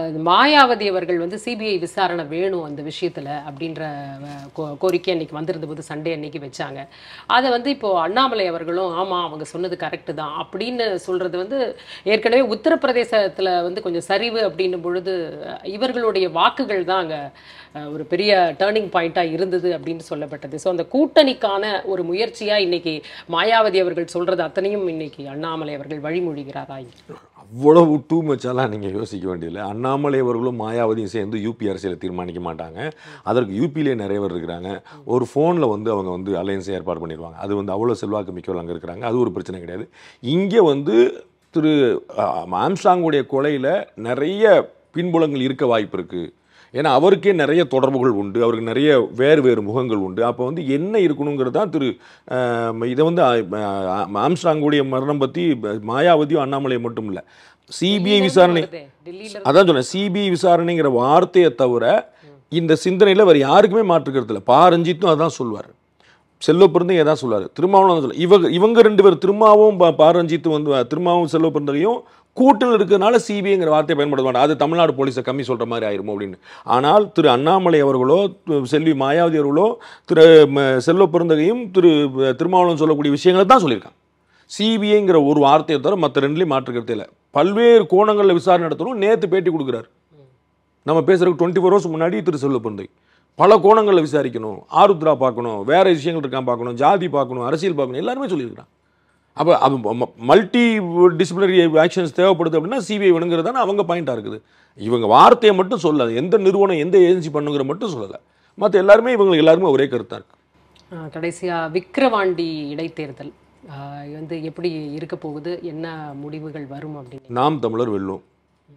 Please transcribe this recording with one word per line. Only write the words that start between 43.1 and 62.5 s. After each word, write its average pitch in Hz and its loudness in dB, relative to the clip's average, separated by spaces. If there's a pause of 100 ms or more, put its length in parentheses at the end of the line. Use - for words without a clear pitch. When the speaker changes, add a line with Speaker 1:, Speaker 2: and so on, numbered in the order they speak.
Speaker 2:
கொலையில 143 -2
நிறைய 151 2 (200)
பின்புலங்கள் 165 -2
இருக்க 135 -2
வாய்ப்பு 110 -2
இருக்கு. 87 -8 (400)
ஏன்னா 135 -4
அவருக்கே 170 2
நிறைய 160 0
தொடர்புகள் 131 0
உண்டு, 101 -2
அவருக்கு 113 -2
நிறைய 127 2
வேறு 143 2
வேறு 117 2
முகங்கள் 113 -4
உண்டு. 95 -4
அப்ப 120 -4
வந்து 151 -8
என்ன 175 -2
இருக்கணுங்கிறது 143 -2
தான் 175 -2
திரு, 135 -4 (360)
அ, 117 -4 (140)
இதை 127 0
வந்து, 170 0
அ, 120 2
அ, 98 -4
ஆம்ஸ்ட்ராங்குடைய 147 -2
மரணம் 135 -4
பத்தி 160 -2 (100)
மாயாவதியும் 143 0
அண்ணாமலையும் 135 -4
மட்டும் 117 -8
இல்ல, 92 -8 (440)
சி - -4
பி 202 0
ஐ 208 -2
Speaker 1:
டெல்லியில 175 -2
இருந்து 202 2
Speaker 2:
விசாரணை, 180 4
Speaker 1:
வருதே, 160 -12 (180)
டெல்லியில 175 -18
இருந்து 202 -6
Speaker 2:
அதான் 180 8
சொன்னேன், 156 4
சி 190 -4
பி 190 -2
ஐ 202 0
விசாரணைங்கிற 170 2
வார்த்தையை 156 4
தவிர 123 0 (360)
இந்த 160 0